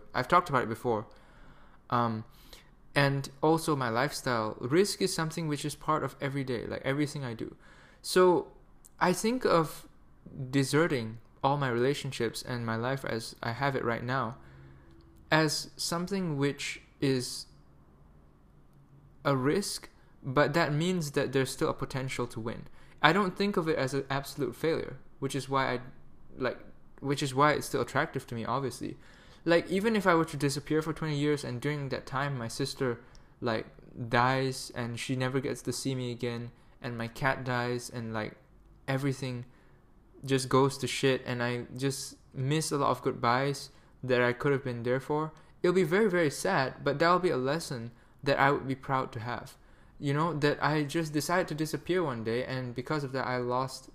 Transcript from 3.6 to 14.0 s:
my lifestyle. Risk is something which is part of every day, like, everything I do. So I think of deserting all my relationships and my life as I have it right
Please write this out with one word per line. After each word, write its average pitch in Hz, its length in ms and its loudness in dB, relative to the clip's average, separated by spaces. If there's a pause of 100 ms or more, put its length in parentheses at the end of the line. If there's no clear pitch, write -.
my 131 140 0
lifestyle. 117 680 0
Risk 180 420 2
is 185 120 0
something 160 340 -4
which 147 180 -2
is 143 100 -6
part - 280 -2
of 135 160 -6
every 139 240 -2
day, 123 240 -4
like, 104 160 -6
everything 139 400 -2
I 120 100 -6
do. - 220 -10 (460)
So 185 460 6 (520)
I 180 140 4
think 226 320 0
of 170 420 2 (640)
deserting 135 680 2 (240)
all 139 140 4
my 139 120 0
relationships 123 720 0
and 120 240 -6
my 113 100 -2
life 131 300 -4
as - 380 -6
I 120 80 -4
have 135 240 -2
it - 100 -2
right 117 180 -2